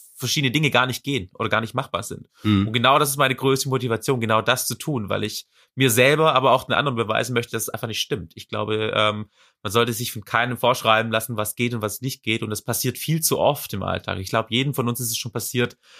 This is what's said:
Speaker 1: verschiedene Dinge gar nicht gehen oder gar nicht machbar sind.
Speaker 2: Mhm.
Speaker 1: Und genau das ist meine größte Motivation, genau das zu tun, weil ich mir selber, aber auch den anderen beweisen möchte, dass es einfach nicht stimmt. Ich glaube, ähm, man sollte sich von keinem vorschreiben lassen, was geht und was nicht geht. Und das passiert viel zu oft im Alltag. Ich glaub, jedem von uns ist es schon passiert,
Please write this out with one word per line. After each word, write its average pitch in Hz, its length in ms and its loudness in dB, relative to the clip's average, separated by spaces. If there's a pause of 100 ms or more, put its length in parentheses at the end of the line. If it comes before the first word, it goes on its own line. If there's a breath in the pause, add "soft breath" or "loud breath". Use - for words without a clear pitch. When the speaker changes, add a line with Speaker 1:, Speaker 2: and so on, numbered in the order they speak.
(140)
Speaker 1:
verschiedene 131 360 -2
Dinge 147 200 2
gar 123 160 4
nicht 127 160 -6
gehen 123 320 -4
oder 110 160 -4
gar 107 100 2
nicht 113 140 -6
machbar 113 280 -4
sind. - 260 -14 (140 soft breath)
Speaker 2:
Mhm. 104 260 2
Speaker 1:
Und 110 40 -6
genau 127 260 4
das 147 120 2
ist 139 80 -4
meine 131 160 4
größte 135 340 0
Motivation, 123 520 0
genau 110 200 2
das 123 260 0
zu 117 100 -6
tun, 120 340 -4
weil 101 140 -2
ich - 220 -8 (280 soft breath)
mir 131 160 4
selber, 143 440 6
aber 127 180 4
auch 127 120 4
den 123 80 -6
anderen 127 240 0
beweisen 113 380 0
möchte, 120 180 -2
dass 113 120 -4
es - 40 -6
einfach 113 200 -8
nicht 107 120 -6
stimmt. 92 340 -6
Ich - 140 -18
glaube, 107 460 -2
ähm, 107 320 2 (360 soft breath)
man 101 100 -6
sollte 117 200 4
sich 117 200 -6
von 104 120 -12
keinem 120 320 0
vorschreiben 113 560 2
lassen, 113 240 -2
was 107 180 -4
geht 120 200 -2
und 110 80 -4
was 104 180 -4
nicht 127 220 -8
geht. 110 200 0
Und 107 60 -2
das 107 140 -6
passiert 120 340 -2
viel 160 240 -2
zu - 180 0
oft 123 360 0
im 98 80 -4
Alltag. 92 360 -4
Ich 95 120 -8
glaub, 113 200 0
jedem 131 220 0
von 120 160 -2
uns 120 120 -4
ist 117 100 -4
es 113 80 -4
schon - 140 -10
passiert, 120 440 -2 (240 soft breath)